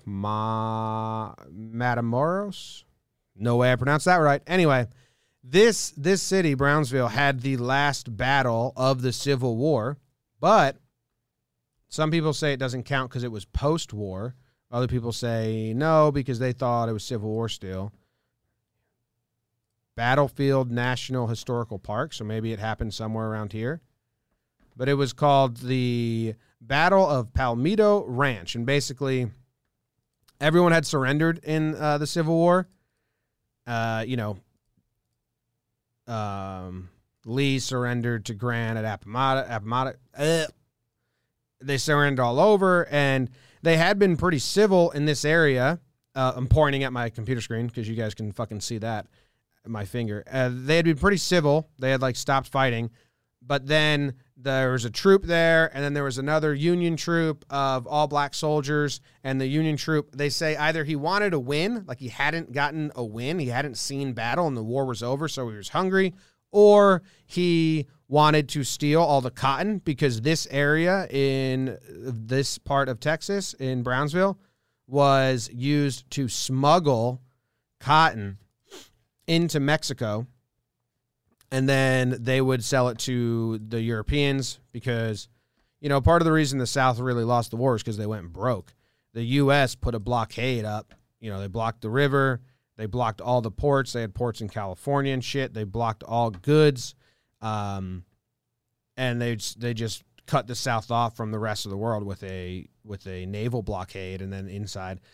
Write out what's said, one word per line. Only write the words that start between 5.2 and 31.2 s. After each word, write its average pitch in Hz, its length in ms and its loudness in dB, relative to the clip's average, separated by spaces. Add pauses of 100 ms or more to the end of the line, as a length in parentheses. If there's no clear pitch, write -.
this, 190 480 4
this 170 300 0
city, 175 340 2
Brownsville, 135 540 2
had 135 320 2
the 135 160 -2
last 131 600 -2
battle 127 580 0
of 131 260 0
the 123 120 0
Civil 127 420 -2
War, 131 420 0 (420)
but 165 380 4 (1120)
some 156 220 -2
people 156 220 2
say 147 200 0
it 127 60 -4
doesn't 127 240 -4
count 131 280 -2
'cause 123 120 -6
it 123 80 -6
was 104 140 -10
post-war. 110 880 -4 (360)
Other 123 160 0
people 120 240 -4
say 110 600 -2
no 151 380 4
because 131 280 -2
they 127 140 0
thought 120 360 0
it 113 40 -2
was 104 100 -8
Civil 110 260 -6
War 110 200 -4
still. 95 420 -8 (2000)
Battlefield 135 760 2
National 123 560 -2
Historical 117 500 -6
Park, 117 360 -6
so - 100 -10
maybe 110 300 -4
it 101 60 -8
happened 110 340 -6
somewhere 110 340 -6
around 107 240 -6
here. 120 300 -6 (960)
But 127 100 -4
it 143 60 4
was 139 180 0
called 135 460 4
the 120 800 -2 (260)
Battle 170 440 4
of 131 280 0
Palmito 180 760 2
Ranch, 123 480 -2
and 117 100 -4
basically 131 640 -2 (1120)
everyone 170 320 6
had 165 140 4
surrendered 151 580 2